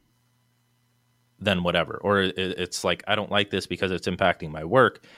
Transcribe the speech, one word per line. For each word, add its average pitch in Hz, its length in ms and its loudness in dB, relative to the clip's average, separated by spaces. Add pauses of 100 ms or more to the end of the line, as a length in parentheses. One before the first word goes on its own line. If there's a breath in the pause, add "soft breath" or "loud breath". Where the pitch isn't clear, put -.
(1400)
then 95 240 0
whatever." 85 400 0
Or 101 180 4
it, 95 160 0
it's 92 480 -4
like, 90 220 0
"I 101 80 0
don't 107 160 -4
like 101 180 2
this 98 180 -2
because 92 240 -2
it's 90 160 -4
impacting 87 440 0
my 78 140 -10
work." 107 420 2 (120)